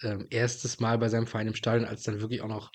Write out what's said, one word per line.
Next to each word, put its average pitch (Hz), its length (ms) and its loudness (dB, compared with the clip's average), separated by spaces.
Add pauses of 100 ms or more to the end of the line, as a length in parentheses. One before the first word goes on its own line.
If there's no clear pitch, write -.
ähm, 107 260 -2
erstes 120 500 0
Mal 117 180 4
bei 113 100 4
seinem 117 200 2
Verein 110 200 -2
im 107 80 -2
Stadion, 117 320 2
als 113 160 -8
dann 107 160 -2
wirklich 110 220 -4
auch 107 80 -6
noch 107 260 -6